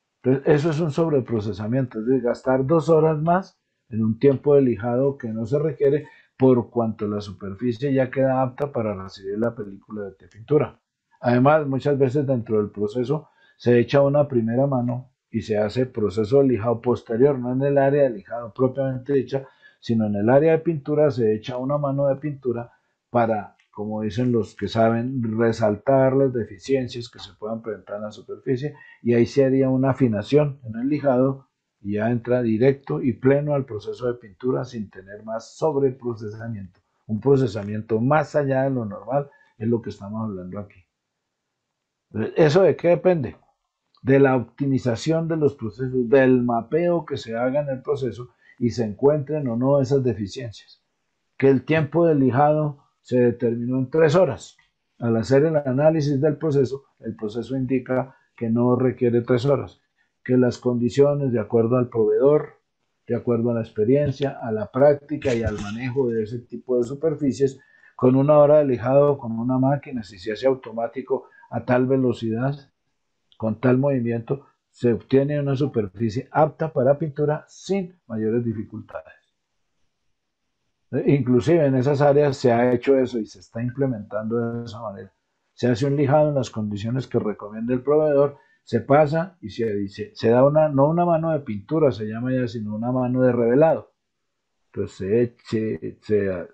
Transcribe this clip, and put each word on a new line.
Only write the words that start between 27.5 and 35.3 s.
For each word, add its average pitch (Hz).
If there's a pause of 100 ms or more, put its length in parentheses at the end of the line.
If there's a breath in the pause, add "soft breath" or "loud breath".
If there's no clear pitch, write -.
presentar 104
en 107
la 107
superficie, 127 (280 loud breath)
y 113
ahí 117
se 135
haría 131
una 131
afinación 135
en 113
el 127
lijado 135 (340)
y 101
ya 107
entra 123
directo 131
y 123
pleno 143
al 139
proceso 107
de 123
pintura 123
sin 113
tener 101
más 110